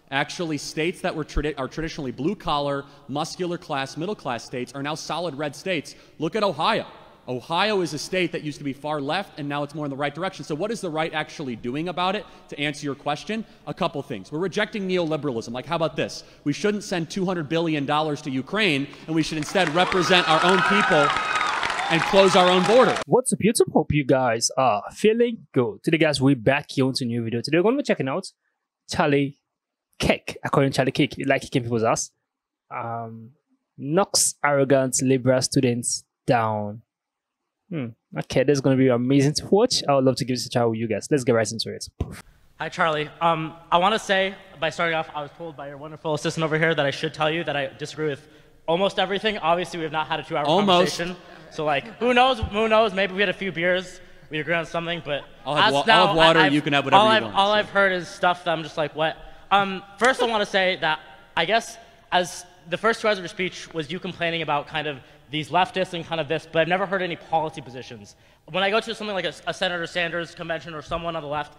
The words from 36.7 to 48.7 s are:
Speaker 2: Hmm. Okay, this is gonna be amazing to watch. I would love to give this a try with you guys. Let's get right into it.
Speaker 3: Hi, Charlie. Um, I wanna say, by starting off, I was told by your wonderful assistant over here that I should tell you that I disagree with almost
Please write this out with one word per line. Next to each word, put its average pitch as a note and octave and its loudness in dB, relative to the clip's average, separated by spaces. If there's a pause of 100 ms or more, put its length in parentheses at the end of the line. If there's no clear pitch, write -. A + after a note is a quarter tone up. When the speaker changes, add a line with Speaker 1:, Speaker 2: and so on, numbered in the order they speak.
Speaker 2:
Hmm. D3 -6 (300)
Okay, C3+ 0
this C#3+ 4
is - -2
gonna C3+ 4
be C3 6
amazing C3+ 4
to - -6
watch. G#3+ 2
I C#3+ 4
would C3+ 4
love C3 6
to - -4
give B2 -2
this A#2+ -6
a - -14
try A#2+ 0
with A2+ 0
you A2+ -4
guys. G#2 -4
Let's C#3 2
get B2+ 4
right A2+ 2
into G#2+ -8
it. - -14 (720)
Speaker 3:
Hi, D#3+ -6
Charlie. D3+ 0 (100)
Um, D#3+ 0 (180)
I E3+ 6
wanna G3+ 4
say, F#3+ 0 (240)
by D#3+ 0
starting E3 -2
off, D#3+ -4
I D3+ -8
was C#3+ -12
told E3 -12
by C#3+ -14
your C#3+ -14
wonderful D3+ -4
assistant D#3+ -2
over D#3 0
here E3 2
that C#3+ 2
I C3+ 0
should D#3 -6
tell D#3 0
you E3 -2
that D3+ -4
I C#3 -2 (100)
disagree D3+ -8
with C#3 -6 (400)
almost F#3+ 2